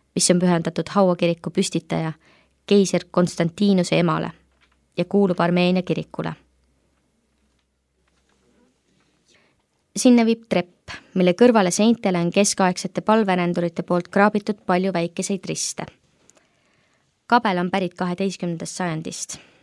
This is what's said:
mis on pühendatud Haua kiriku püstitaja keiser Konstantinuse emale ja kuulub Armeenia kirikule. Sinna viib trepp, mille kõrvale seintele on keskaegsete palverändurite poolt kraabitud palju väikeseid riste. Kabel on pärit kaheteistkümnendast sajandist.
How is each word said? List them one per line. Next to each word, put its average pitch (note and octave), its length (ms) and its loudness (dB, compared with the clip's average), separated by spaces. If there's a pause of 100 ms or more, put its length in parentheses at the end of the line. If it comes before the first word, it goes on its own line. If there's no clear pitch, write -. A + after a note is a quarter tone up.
(160)
mis F#3 160 2
on F3+ 80 4
pühendatud E3+ 500 -2
Haua F#3 260 2
kiriku E3+ 340 -2
püstitaja E3 640 -4 (540)
keiser G3 340 2 (100)
Konstantinuse F3+ 880 0
emale E3 320 -2 (680)
ja F3 80 -2
kuulub G3 340 0
Armeenia F3+ 440 2
kirikule. D#3+ 500 -6 (3750)
Sinna A#3+ 280 4
viib A3+ 240 0
trepp, - 420 -6 (260)
mille F3+ 160 4
kõrvale A3 400 4
seintele G#3 480 2
on E3+ 100 0
keskaegsete F#3 720 -2
palverändurite F3 840 0
poolt F3 300 -4
kraabitud G#3 520 0
palju F#3 280 0
väikeseid F#3 560 -6
riste. - 360 -8 (1400)
Kabel A3+ 300 2
on F3 140 -2
pärit F#3 260 -4
kaheteistkümnendast F3+ 800 -6
sajandist. E3 600 -8 (260)